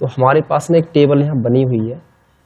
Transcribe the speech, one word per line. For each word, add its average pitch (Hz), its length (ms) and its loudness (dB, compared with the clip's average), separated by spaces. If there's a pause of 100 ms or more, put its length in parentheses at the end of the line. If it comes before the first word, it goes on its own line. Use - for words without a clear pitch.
तो 147 60 -4
हमारे 135 340 0
पास 147 300 -4
ना 170 60 4
एक 165 160 -2
टेबल 143 280 2
यहाँ 147 160 -2
बनी 120 260 0
हुई 117 260 -2
है, 131 120 -14 (440)